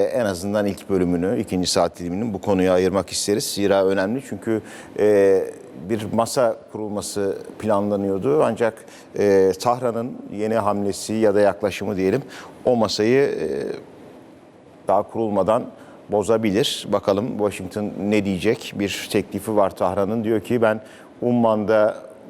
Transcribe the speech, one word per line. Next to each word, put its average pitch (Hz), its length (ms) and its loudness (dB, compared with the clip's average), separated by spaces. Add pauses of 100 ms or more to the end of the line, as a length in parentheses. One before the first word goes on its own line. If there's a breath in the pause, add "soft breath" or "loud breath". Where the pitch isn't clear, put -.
(140)
en 120 100 0
azından 101 420 -2
ilk 98 240 -6
bölümünü, 90 500 0
ikinci 90 300 -2
saat 87 280 0
diliminin 95 360 -6
bu 92 60 -8
konuya 92 320 2
ayırmak 92 380 2
isteriz. - 340 -2
Zira 98 420 2
önemli 98 420 0
çünkü, 110 340 -4 (360 loud breath)
e, 98 460 6 (460)
bir 110 220 -4
masa 113 440 0 (160)
kurulması 101 680 -6 (200)
planlanıyordu. 104 880 0
Ancak, 113 300 0 (440 loud breath)
e, 98 420 6
Tahran'ın 120 520 -2 (200)
yeni 107 220 -2
hamlesi 101 580 -2
ya 107 220 4
da 104 60 6
yaklaşımı 98 560 0
diyelim, 95 260 2 (420 loud breath)
o 123 120 4
masayı, 113 460 4
e, 78 240 0 (1400)
daha 98 140 4
kurulmadan 107 600 0 (460 loud breath)
bozabilir. 107 840 0
Bakalım 101 360 0 (100)
Washington 101 600 -4
ne 104 240 2
diyecek? 98 540 -2
Bir 101 340 -4
teklifi 101 440 -2
var 95 200 2
Tahran'ın. 101 480 -2
Diyor 110 160 0
ki, 117 220 -2
"Ben 110 180 2 (420 loud breath)
Umman'da 110 840 2 (240)